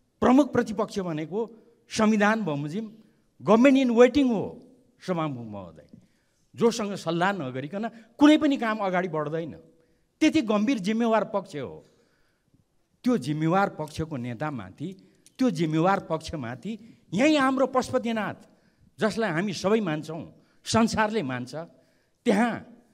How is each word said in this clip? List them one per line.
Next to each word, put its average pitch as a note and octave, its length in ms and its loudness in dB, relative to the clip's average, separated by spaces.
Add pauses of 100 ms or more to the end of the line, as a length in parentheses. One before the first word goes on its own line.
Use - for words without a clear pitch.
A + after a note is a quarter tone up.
(220)
प्रमुख B3+ 300 6
प्रतिपक्ष A3 480 -2
भनेको D#3+ 400 -6 (460)
संविधान G#3+ 560 2
बमोजिम D3+ 440 -6 (560)
गभर्नमेन्ट A#3 360 6
इन C4 140 2
वेटिङ B3 380 6
हो, F#3+ 140 0 (540)
सभामुख D#3 480 -4
महोदय। F2 420 -14 (680)
जोसँग G#3 400 -2
सल्लाह E3+ 420 -2
नगरिकन D3 480 -8 (320)
कुनै D4+ 200 8
पनि C#4+ 200 0
काम A3 240 -4
अगाडि F#3 260 0
बढ्दैन। D#3+ 480 -6 (680)
त्यति D#4 200 4
गम्भीर G#3+ 380 0
जिम्मेवार A3 440 0 (100)
पक्ष F#3+ 220 -6
हो। F2 300 -12 (1160)
त्यो B3 140 2
जिम्मेवार D#3+ 560 0
पक्षको D#3 440 -8
नेतामाथि, B2 720 -10 (440)
त्यो B3+ 160 0
जिम्मेवार E3 560 2
पक्षमाथि D#3 680 -8 (400)
यही D4 220 4
हाम्रो C4 320 2
पशुपतिनाथ, A3+ 680 -2 (640)
जसलाई G3+ 320 0
हामी F3 220 -2
सबै G3+ 280 0
मान्छौँ, D#3 400 -6 (440)
संसारले A3 600 2
मान्छ, B2+ 300 -8 (680)
त्यहाँ A3 280 2 (400)